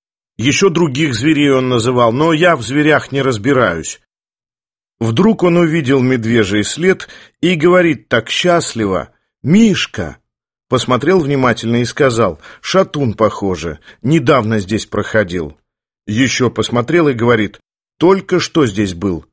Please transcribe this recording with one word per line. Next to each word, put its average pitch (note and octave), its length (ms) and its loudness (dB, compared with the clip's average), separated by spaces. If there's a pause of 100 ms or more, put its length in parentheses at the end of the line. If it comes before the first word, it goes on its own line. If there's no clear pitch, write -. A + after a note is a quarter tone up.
(360)
Еще C3 340 0
других D3+ 440 -2
зверей C#3+ 380 2
он C3 180 0
называл, A#2+ 420 2
но D#3 220 0
я E3+ 220 2
в B2 80 -8
зверях C#3+ 480 0
не C#3 100 -4
разбираюсь. A2+ 800 -2 (1000)
Вдруг C#3+ 440 2
он F3 140 4
увидел D3+ 440 2
медвежий A2+ 640 0
след F3+ 440 -2 (340)
и F3 120 2
говорит E3+ 560 2
так A#2 200 -2
счастливо: A2+ 840 -2 (320)
"Мишка!" E3+ 760 2 (520)
Посмотрел B2+ 500 0
внимательно B2+ 640 0
и B2 40 -2
сказал: A2+ 540 0 (220)
"Шатун, D3 520 -2
похоже, F2+ 680 -2 (220)
недавно B2 580 0
здесь G2 280 -4
проходил". F2+ 680 -4 (500)
Еще A#2+ 420 0
посмотрел B2 600 0
и C3+ 40 -2
говорит: A2+ 460 0 (400)
"Только F#3 400 2
что D#3 260 0
здесь G2 300 -2
был, E2+ 380 -6